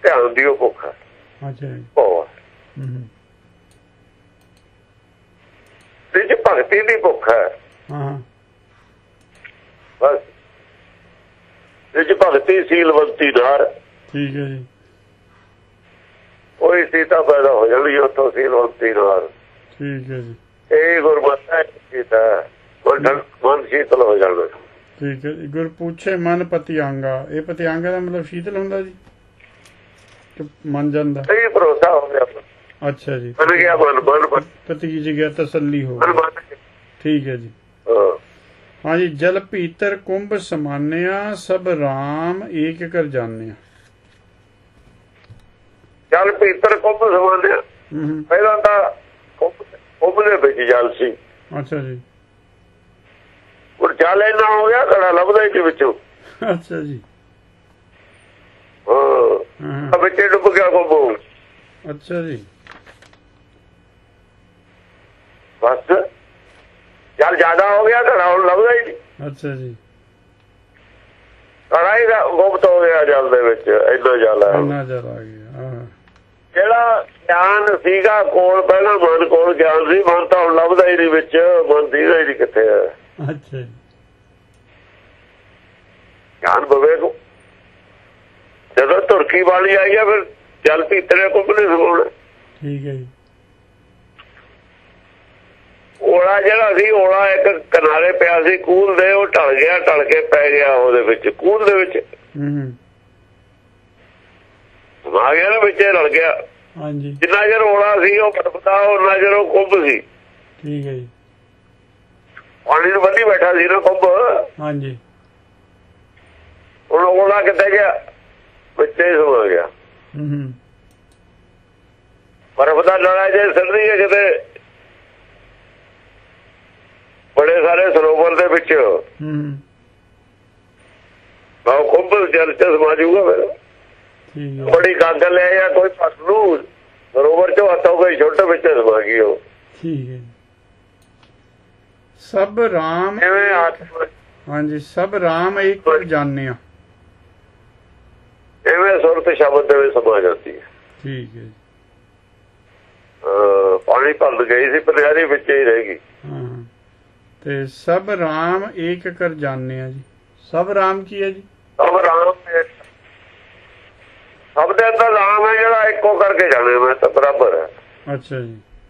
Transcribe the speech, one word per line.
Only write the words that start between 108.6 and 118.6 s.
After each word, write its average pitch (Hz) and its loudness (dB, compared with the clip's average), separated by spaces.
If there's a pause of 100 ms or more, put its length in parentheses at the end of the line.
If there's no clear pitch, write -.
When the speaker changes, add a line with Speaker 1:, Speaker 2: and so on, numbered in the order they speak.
Speaker 1:
ਉਨਾ 196 2
ਚਿਰ 196 2
ਉਹ 196 2
ਕੁੰਭ 185 0
ਸੀ। 117 0 (640)
Speaker 2:
ਠੀਕ 147 -10
ਹੈ 139 -10
ਜੀ। 123 -14 (1600)
Speaker 1:
ਪਾਣੀ 165 2
ਨੂੰ 196 0
ਬੰਨ੍ਹੀ 196 2
ਬੈਠਾ 190 2
ਸੀ 175 2
ਨਾ 185 2
ਕੁੰਭ। 190 2 (560)
Speaker 2:
ਹਾਂਜੀ। 143 -8 (1900)
Speaker 1:
ਹੁਣ 165 2
ਓਲਾ 196 2
ਕਿੱਥੇ 202 0
ਗਿਆ? 196 0 (760)